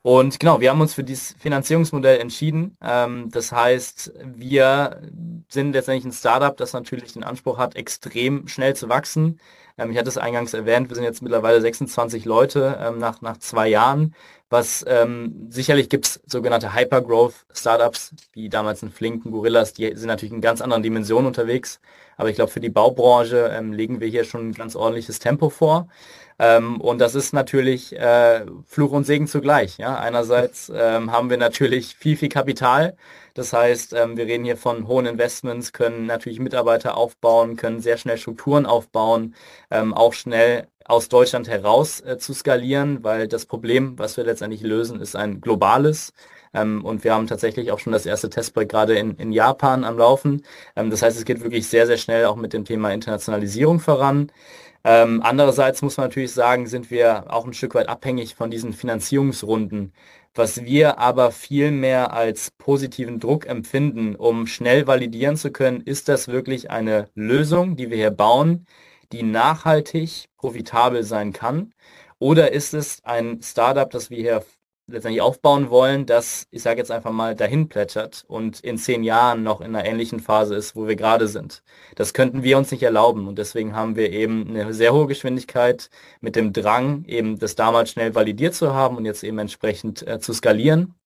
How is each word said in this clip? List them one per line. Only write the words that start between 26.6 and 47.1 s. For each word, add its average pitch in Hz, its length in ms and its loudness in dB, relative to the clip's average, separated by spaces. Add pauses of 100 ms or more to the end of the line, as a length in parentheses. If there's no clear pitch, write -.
und 120 180 0
das 120 160 4
ist 139 160 -2
natürlich, 131 680 0
äh, 117 480 6 (200)
Fluch 143 260 0
und 139 140 0
Segen 147 220 0
zugleich. 135 500 0
Ja? 120 220 -6
Einerseits, 120 760 -2
ähm, 113 360 0
haben 120 180 0
wir 123 80 0
natürlich 120 580 0
viel, 151 220 -2
viel 143 120 -4
Kapital, 135 680 0 (440)
das 123 140 -8
heißt, 120 400 2
ähm, 117 240 0
wir 117 80 -4
reden 120 180 -4
hier 120 140 -4
von 117 320 -4
hohen 127 160 0
Investments, 120 640 -4
können 117 340 -2
natürlich 117 360 -6
Mitarbeiter 117 560 0
aufbauen, 117 580 2
können 113 240 -6
sehr 117 160 0
schnell 117 220 -4
Strukturen 139 480 0
aufbauen, 113 680 0 (380)
ähm, 110 220 0
auch 117 180 6
schnell 120 560 0 (160)
aus 117 240 2
Deutschland 123 400 4
heraus, 113 540 0
äh, 131 160 -8
zu - 160 -12
skalieren, 135 680 0
weil 110 280 -2
das 117 160 -6
Problem, 123 520 -2
was 110 200 -6
wir 117 80 -4
letztendlich 107 360 -6
lösen, 113 380 -4
ist 101 160 -12
ein 101 240 -6
globales. 120 720 2 (420)
Ähm, 107 300 -4
und 107 220 -8
wir 113 80 4